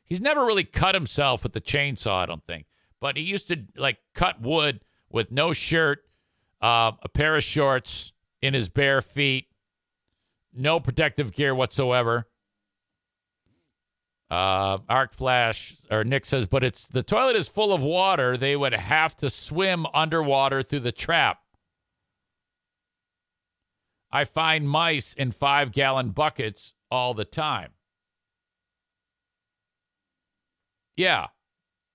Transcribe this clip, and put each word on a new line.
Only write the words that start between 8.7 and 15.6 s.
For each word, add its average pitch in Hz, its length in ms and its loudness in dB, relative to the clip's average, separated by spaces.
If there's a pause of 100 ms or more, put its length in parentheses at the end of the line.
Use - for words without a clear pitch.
feet, 139 460 -2 (1040)
no 151 260 0
protective 143 520 0
gear 139 220 0
whatsoever. 123 720 0 (2000)
Uh, 95 480 0 (100)
Arc 127 240 0
Flash, 123 640 -2 (140)